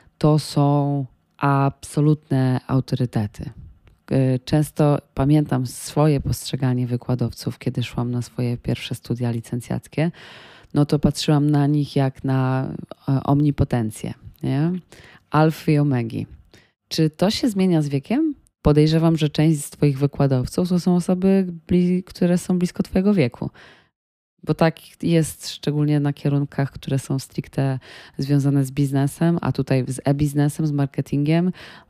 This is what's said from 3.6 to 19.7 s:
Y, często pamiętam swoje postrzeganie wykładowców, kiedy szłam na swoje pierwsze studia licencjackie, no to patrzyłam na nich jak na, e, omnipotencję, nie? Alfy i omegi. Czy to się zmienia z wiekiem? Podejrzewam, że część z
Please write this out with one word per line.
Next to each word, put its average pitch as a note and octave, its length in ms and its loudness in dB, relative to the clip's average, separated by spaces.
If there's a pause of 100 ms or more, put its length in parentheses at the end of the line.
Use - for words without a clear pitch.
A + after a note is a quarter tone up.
Y, C3 320 2
często D3+ 540 2 (160)
pamiętam C#3 520 2
swoje D3 540 0
postrzeganie B2+ 680 -2
wykładowców, A#2+ 720 -4
kiedy B2 240 -4
szłam A#2+ 280 -6
na A#2+ 120 -2
swoje A#2+ 340 -4
pierwsze - 380 -6
studia A#2+ 360 -4
licencjackie, A#2+ 800 -4 (640)
no D3 120 2
to D3+ 120 0
patrzyłam D3 520 2
na C#3+ 160 2
nich D3 300 0
jak C3+ 280 -2
na, C3 440 0 (400)
e, C3+ 160 0
omnipotencję, C#3 880 0 (280)
nie? C#3+ 300 0 (580)
Alfy D#3 420 2
i D3 60 4
omegi. A#2 480 0 (640)
Czy D#3 220 0
to F#3 200 0
się C4+ 180 -2
zmienia F#3+ 340 2
z D3 60 -2
wiekiem? B3+ 460 -2 (280)
Podejrzewam, D#3+ 540 4
że D3+ 120 0
część D3+ 360 2
z - 60 -14